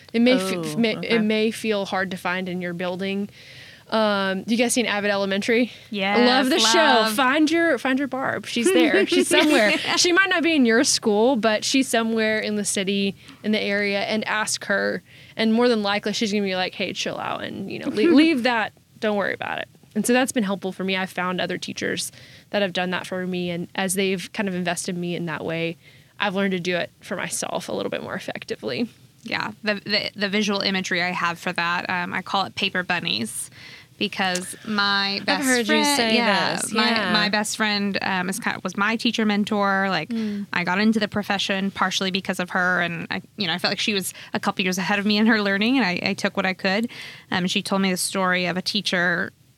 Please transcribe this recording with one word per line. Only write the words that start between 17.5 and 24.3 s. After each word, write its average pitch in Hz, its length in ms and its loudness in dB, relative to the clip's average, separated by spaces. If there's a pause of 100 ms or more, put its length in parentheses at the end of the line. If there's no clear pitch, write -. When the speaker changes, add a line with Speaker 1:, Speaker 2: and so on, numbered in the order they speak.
Speaker 1:
you - 100 -8
know, - 80 -6
le-, 294 260 4
Speaker 3:
<laughs> - 0 -
Speaker 1:
leave 294 300 6
that. 233 280 0 (280)
Don't 208 160 0
worry 196 180 0
about - 240 -6
it." - 100 -8 (280)
And 208 100 0
so 240 60 4
that's 254 180 4
been 233 140 0
helpful 190 260 -4
for 185 140 -8
me. 190 120 -2
I've 185 140 -2
found 180 300 -2
other 180 180 -4
teachers - 540 -6 (380)
that 202 120 0
have 185 100 0
done 180 180 -2
that 180 180 -4
for 185 180 -4
me, 180 240 -4
and 175 240 -6
as 190 200 -2
they've 190 380 -2